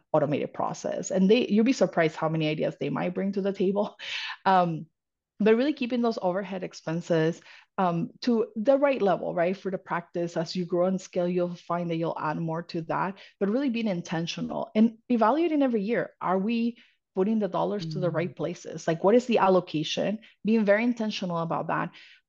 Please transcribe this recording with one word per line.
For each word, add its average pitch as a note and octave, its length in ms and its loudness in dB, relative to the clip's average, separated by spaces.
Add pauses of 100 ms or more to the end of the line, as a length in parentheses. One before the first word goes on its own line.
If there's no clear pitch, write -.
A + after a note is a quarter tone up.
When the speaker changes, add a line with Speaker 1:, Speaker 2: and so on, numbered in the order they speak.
(120)
Speaker 1:
automated D3 420 0
process?" - 560 -6
And F#3+ 200 4
they, A#3+ 180 4
you'll G#3+ 160 4
be C4 80 4
surprised E3+ 440 2
how D#3+ 120 -2
many D#3 200 0
ideas D#3 320 -2
they C#3+ 100 -4
might F3 240 -4
bring F#3+ 180 -4
to G3 100 -2
the G3 100 -2
table. G3 500 -2
<laughs> - 40 -12 (400)
Um, F3 400 2 (540)
but A3 160 6
really C#4 180 2
keeping A#3+ 280 -2
those A3+ 200 0
overhead F#3 420 -4
expenses, E3 760 -2 (380)
um, E3+ 320 0 (120)
to A3+ 340 2
the C4 220 4
right C4+ 240 2
level, E3+ 320 0
right? F3+ 220 0
For F#3+ 140 -8
the F#3 80 -6
practice, E3+ 580 -6
as E3 200 -4
you F3+ 100 -2
grow F3 200 2
and F#3+ 140 0
scale, F3 280 -4
you'll F3+ 260 -2
find F3 360 -4
that E3 60 -2
you'll E3 240 -4
add D#3 180 -4
more E3 260 -4
to E3+ 180 -8
that, D#3+ 360 -4 (220)
but G3 100 0
really C4+ 200 0
being A3+ 180 -2
intentional E3+ 840 -4
and A3+ 240 4 (120)
evaluating C#4 520 2
every A#3 200 0
year. G3+ 380 -2
Are F#3 180 0
we A#3 400 -2 (380)
putting G#3+ 240 2
the G3 80 0
dollars F3 380 -2
to D#3 140 -6
the F3 100 0
right D#3+ 240 -2
Speaker 2:
Mm. - 20 -20
Speaker 1:
places? D#3+ 520 -8
Like, E3 160 0
what G3+ 100 6
is A#3+ 120 6
the A3 120 2
allocation? F#3 800 0 (240)
Being A3 200 2
very G3+ 200 4
intentional G#3 540 -2
about E3 300 -4
that. E3 220 -2 (380)